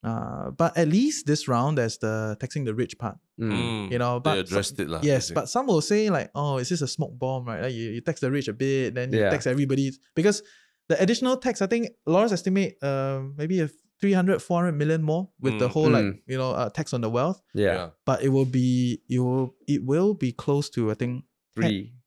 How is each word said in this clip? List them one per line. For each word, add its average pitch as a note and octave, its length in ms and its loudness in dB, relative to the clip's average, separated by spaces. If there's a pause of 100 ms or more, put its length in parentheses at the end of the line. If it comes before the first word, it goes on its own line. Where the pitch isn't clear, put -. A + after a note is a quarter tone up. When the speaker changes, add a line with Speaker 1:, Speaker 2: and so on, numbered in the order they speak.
Speaker 1:
Uh, - 480 -6
but E3 240 0
at D#3+ 140 2
least B3+ 380 2
this D3 200 0
round, C3 300 2
there's A#2 220 -2
the A2 400 -2
taxing C3+ 260 -6
the A2 80 -2
rich A#2+ 240 -4
part. G#2+ 180 -6 (240)
Speaker 2:
Mm. A2+ 120 -2
Speaker 3:
Mm. A2 400 -2
Speaker 1:
You A#2+ 80 -2
know, B2 200 -2
Speaker 3:
They B2+ 120 -12
Speaker 1:
but - 80 0
Speaker 3:
addressed F#2+ 360 -2
Speaker 1:
some, F#2 100 -4
Speaker 3:
it D2 40 -10
lah, E2+ 140 -4
Speaker 1:
yes, C#3+ 260 2
Speaker 3:
basically. E2 100 -6
Speaker 1:
but C3+ 100 -6
some C4 180 -2
will F#3 140 4
say G#3 280 2
like, D3+ 260 -2
"Oh, C#3+ 220 0
is B2 100 -2
this F3 140 -2
a C3+ 60 -2
smoke B2+ 320 -6
bomb?" C3 260 -4
Right? A2 160 -6
Like, B2+ 120 -4
you, A2+ 220 -6
you A#2 60 -6
tax D#3+ 180 -4
the C3 120 0
rich C#3 180 -2
a G#2 40 -4
bit, C3 420 0
then B2+ 180 -4
you A2+ 60 4
Speaker 2:
Yeah. G#2 100 6
Speaker 1:
tax D3 180 0
everybody. C3+ 440 2 (240)
Because G3+ 260 4 (480)
the E3 100 2
additional A#3+ 380 2
tax, B3 240 -2
I G3 60 0
think A#3 240 0 (160)
Lawrence G3+ 260 4
estimate, F#3+ 500 0
uh, C3+ 380 -2 (160)
maybe E3 240 0
a D3+ 80 0 (320)
three G3 120 4
hundred, F#3 280 4
four F3 220 0
hundred F3 160 0
million D#3+ 240 2
more D#3+ 260 0 (100)
with A#2 200 0
the A#2+ 80 2
Speaker 3:
Mm. A#2+ 40 -2
Speaker 1:
whole, D#3 200 4
like, A2 160 6
Speaker 2:
Mm. G2 200 -6
Speaker 1:
you C3 100 -6
know, C3 140 -2
uh, A#2 180 -2
tax D#3 240 -6
on B2 80 0
the A2 80 0
wealth. C3+ 320 0 (120)
Speaker 2:
Yeah. G2 200 4
Speaker 3:
Yeah. F2 160 -4 (160)
Speaker 1:
But C3 180 2
it C3+ 60 4
will C3+ 180 4
be, B2+ 600 2
it B2 100 0
will, B2+ 360 -2 (120)
it C#3+ 160 0
will E3 300 2
be C#3 180 -2
close C#3+ 400 -2
to, A2 200 0
I G#2+ 40 -2
think, B2 280 -6 (320)
Speaker 2:
Three. G#2+ 380 -2 (140)